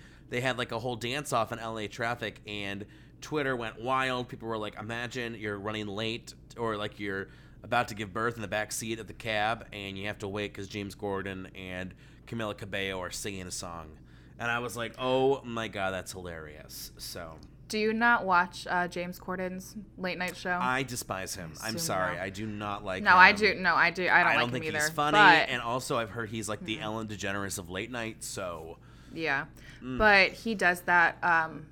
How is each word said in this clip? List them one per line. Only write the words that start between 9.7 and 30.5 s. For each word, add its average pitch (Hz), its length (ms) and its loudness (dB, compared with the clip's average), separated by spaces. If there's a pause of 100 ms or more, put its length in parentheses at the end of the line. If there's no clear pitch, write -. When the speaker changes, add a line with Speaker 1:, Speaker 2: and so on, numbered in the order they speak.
Speaker 1:
and 98 260 -8
you 98 80 -6
have 104 120 -6
to 104 100 -6
wait 101 260 -4
'cause 98 140 -10
James 101 260 -6
Gordon 95 600 -4
and 92 400 -8 (320)
Camila 110 300 -4
Cabello 98 440 -4
are 87 100 -6
singing 95 360 -6
a 87 60 -10
song." 82 440 -10 (440)
And 120 100 -2
I 117 80 0
was 120 180 -6
like, 113 220 -6
"Oh 131 460 4
my 113 240 -4
God, 95 240 -2
that's 90 200 -6
hilarious." 80 840 -12
So 80 400 -12 (300)
Speaker 2:
Do 214 100 -2
you 214 140 2
not 233 320 4
watch, 180 460 2
uh, 180 180 2
James 175 300 -6
Corden's 185 580 -8 (220)
late 180 180 -4
night 180 220 -4
show? 180 200 -2
Speaker 1:
I 127 260 2
despise 101 500 -6
him. 85 260 -10
I'm 110 160 -4
Speaker 2:
Assume - 100 -4
Speaker 1:
sorry. 92 300 0
Speaker 2:
not. 87 80 -6
Speaker 1:
I 98 60 -4
do 104 160 -8
not 104 360 -6
like 98 200 -4
Speaker 2:
No, 208 100 6
Speaker 1:
him. 180 60 10
Speaker 2:
I 190 140 12
do. 202 240 4
No, 175 180 2
I 160 160 6
do. 180 140 -2
I - 20 0
don't - 100 4
Speaker 1:
I 175 60 8
Speaker 2:
like 113 160 4
Speaker 1:
don't 120 60 4
Speaker 2:
him 120 80 0
Speaker 1:
think 127 140 -4
Speaker 2:
either, 156 120 -2
Speaker 1:
he's 151 100 2
funny, 151 280 2
Speaker 2:
but 175 340 10
Speaker 1:
and 123 100 0
also 123 380 0
I've 113 120 0
heard 113 200 -6
he's, 110 180 -4
like, 107 160 -4
the 107 120 -2
Speaker 2:
Mm-hmm. 104 80 -8
Speaker 1:
Ellen 110 240 -4
DeGeneres 98 500 -4
of 87 100 -10
late 113 220 -6
night, 113 340 -8
so 82 540 -8 (340)
Speaker 2:
Yeah. 156 340 -2 (360)
Speaker 1:
Mm. 127 160 -6
Speaker 2:
But 202 340 8
he 226 220 -4